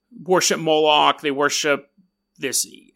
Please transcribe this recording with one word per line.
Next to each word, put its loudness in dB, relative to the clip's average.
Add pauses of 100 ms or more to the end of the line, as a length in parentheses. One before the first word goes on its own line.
(220)
worship 0
Moloch, 2
they -2
worship -2 (480)
this -6 (280)